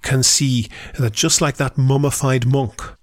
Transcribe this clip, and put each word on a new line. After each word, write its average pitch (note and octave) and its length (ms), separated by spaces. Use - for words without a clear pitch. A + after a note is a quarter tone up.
can C3 200
see B2 460
that A#2 140
just - 260
like D3+ 160
that C3+ 220
mummified C3+ 680
monk C3 380